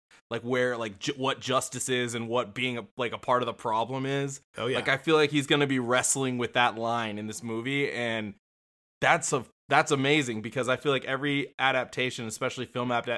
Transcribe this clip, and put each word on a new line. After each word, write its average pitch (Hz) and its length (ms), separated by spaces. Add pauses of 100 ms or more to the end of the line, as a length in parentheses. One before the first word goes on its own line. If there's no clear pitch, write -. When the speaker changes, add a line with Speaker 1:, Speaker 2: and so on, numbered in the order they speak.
(300)
Speaker 1:
like, 117 120
where, 123 340
like, 110 220
ju-, - 180
what 131 240
justice 127 480
is 123 260
and 117 140
what 113 260
being 127 240
a, 104 80 (100)
like, 120 160
a 107 60
part 123 240
of 120 40
the 117 80
problem 117 520
is. 139 340 (160)
Speaker 2:
Oh, 110 100
yeah. 127 100
Speaker 1:
Like, - 120
I 135 80
feel 156 200
like 151 140
he's 143 160
gonna 147 200
be 135 120
wrestling 127 600
with 120 160
that 120 240
line 113 400
in 107 80
this 107 160
movie, 120 500
and 113 420 (680)
that's 147 320
a, 123 100 (240)
that's 151 220
amazing 135 520
because 117 260
I 127 80
feel 143 160
like 131 120
every 139 540
adaptation, 127 680
especially 123 400
film 123 240
ap-, 120 280